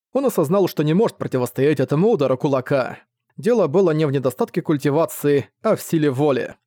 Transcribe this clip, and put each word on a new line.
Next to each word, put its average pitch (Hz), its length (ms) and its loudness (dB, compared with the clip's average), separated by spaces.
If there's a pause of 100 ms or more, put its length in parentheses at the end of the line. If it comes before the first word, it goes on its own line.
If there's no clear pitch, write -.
(120)
он 277 140 -2
осознал, 180 400 2
что - 160 -4
не 151 120 0
может 214 240 0
противостоять 131 600 -2
этому 147 300 0
удару 131 280 2
кулака. 131 640 -2 (380)
Дело 196 320 0
было 175 240 2
не 156 140 0
в 139 40 -2
недостатке 139 520 -2
культивации, 147 880 0 (120)
а 214 140 0
в - 60 -14
силе 151 280 0
воли. 131 460 -2 (100)